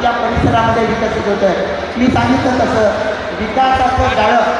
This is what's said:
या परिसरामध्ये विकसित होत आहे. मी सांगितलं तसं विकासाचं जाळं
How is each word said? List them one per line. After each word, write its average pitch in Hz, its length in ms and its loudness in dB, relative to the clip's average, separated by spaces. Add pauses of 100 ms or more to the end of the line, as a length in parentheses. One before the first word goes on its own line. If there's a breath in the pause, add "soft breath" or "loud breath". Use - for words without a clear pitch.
या 240 80 2
परिसरामध्ये 226 720 0
विकसित 214 420 -2
होत 202 160 0
आहे. - 360 -2 (180)
मी 247 100 2
सांगितलं 247 440 2
तसं 220 400 2 (480)
विकासाचं 254 760 0
जाळं 220 240 2 (200)